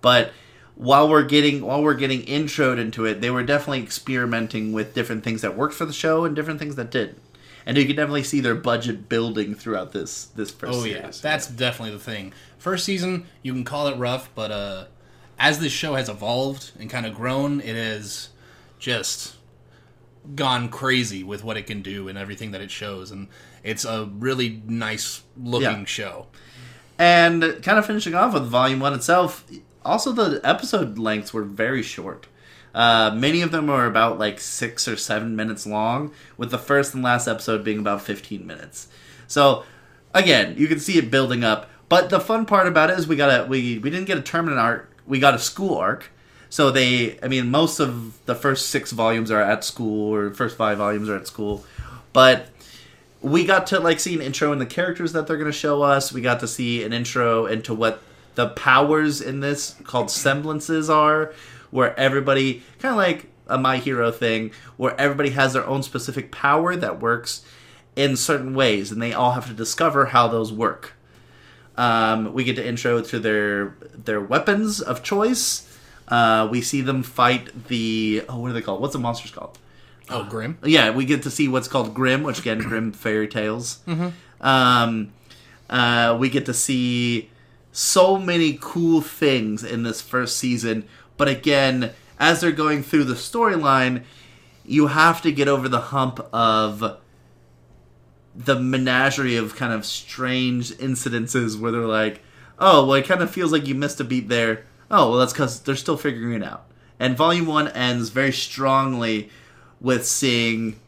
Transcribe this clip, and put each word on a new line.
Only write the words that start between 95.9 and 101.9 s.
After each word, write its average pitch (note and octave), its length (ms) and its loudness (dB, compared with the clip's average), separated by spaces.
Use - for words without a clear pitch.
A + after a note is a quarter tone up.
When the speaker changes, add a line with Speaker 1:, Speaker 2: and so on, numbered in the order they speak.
Speaker 1:
of A2 640 0
the A#2+ 240 0
menagerie B2+ 800 2
of A2 200 -4
kind B2 160 -2
of A2 120 -4
strange B2+ 920 -4
incidences A#2 840 -2
where A2+ 140 -2
they're A#2 140 -2
like, A2 360 0